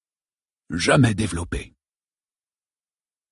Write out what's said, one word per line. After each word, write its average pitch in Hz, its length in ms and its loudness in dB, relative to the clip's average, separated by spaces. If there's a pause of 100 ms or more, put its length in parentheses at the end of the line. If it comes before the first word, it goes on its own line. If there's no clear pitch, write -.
(720)
Jamais 110 440 2
développée. » 85 600 -6 (1600)